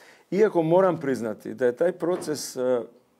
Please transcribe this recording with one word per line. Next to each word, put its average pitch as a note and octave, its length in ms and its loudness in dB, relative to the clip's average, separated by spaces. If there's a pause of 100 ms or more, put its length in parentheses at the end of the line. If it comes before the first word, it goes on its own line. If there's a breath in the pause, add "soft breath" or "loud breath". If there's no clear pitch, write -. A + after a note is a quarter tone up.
(320 loud breath)
Iako F3 300 2
moram E3+ 380 4
priznati A#2 540 -4
da B2 120 0
je B2 100 2
taj F3 160 0
proces, E3+ 640 -6
e, B2+ 260 0 (380)